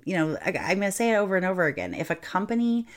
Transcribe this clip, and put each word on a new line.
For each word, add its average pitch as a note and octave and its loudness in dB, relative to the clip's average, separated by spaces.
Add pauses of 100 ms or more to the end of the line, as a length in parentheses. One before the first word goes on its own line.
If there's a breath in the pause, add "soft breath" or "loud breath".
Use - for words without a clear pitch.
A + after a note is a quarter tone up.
you G3 -4
know, D#3 0
I, - 0
I'm F3 0
gonna G3+ 0
say A#3 2
it A3 4
over G3 2
and F3+ 2
over F#3 2
again. F2+ -2
If D3+ -4
a E3 -2
company A#3 0 (100)